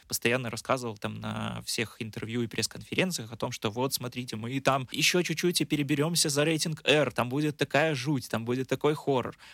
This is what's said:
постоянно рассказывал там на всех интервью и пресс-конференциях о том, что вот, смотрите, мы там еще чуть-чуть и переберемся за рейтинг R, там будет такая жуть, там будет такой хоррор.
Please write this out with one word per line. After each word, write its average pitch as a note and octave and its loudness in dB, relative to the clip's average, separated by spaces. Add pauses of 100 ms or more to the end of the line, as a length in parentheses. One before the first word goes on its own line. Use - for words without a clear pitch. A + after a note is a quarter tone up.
постоянно A#2+ 0
рассказывал A#2+ -2
там G#2+ -6
на A2 -4
всех - -4
интервью A2+ -4
и A2+ -2
пресс-конференциях A#2+ -4
о A2+ -12
том, B2+ -4
что - -2
вот, B2+ -2
смотрите, B2 -6
мы A#2+ -4
там C3+ 2
еще F3 4
чуть-чуть F3 2
и D#3+ 2
переберемся D3+ 2
за D3 2
рейтинг D#3 0
R, C#3 6
там A#2+ 2
будет D3 0
такая D3 2
жуть, C3 -2
там A2+ -2
будет B2+ -2
такой D3+ 2
хоррор. B2+ 0 (180)